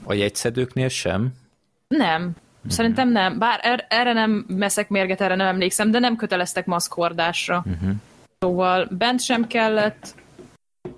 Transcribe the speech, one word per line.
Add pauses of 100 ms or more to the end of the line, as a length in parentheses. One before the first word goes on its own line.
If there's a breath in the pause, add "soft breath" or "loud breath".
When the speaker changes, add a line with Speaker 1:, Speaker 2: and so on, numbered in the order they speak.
Speaker 1:
A
jegyszedőknél
sem? (560)
Speaker 2:
Nem.
Speaker 1:
Mhm.
Speaker 2:
Szerintem
nem.
Bár
er-,
erre
nem
meszek
mérget,
erre
nem
emlékszem,
de
nem
köteleztek
maszkhordásra.
Speaker 1:
Mhm. (480)
Speaker 2:
Szóval
bent
sem
kellett. (840)